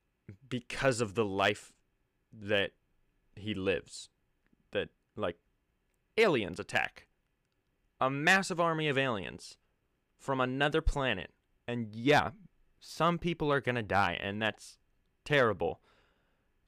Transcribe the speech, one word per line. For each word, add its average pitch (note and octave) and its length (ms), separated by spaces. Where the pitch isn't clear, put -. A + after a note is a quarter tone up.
because B2+ 520
of G2+ 140
the A2 100
life G2 480
that G2+ 400
he G#2 180
lives. F#2+ 560
That, F2+ 200
like, F2+ 220
aliens A2+ 440
attack. - 480
A B2+ 80
massive E3+ 520
army D#3+ 280
of C3+ 80
aliens A2 640
from C3+ 240
another C#3 400
planet. B2+ 520
And A#2 260
yeah, A#2 360
some E3+ 380
people D#3+ 340
are C#3 80
gonna B2 220
die, F#2 380
and G2+ 200
that's - 380
terrible. A2 560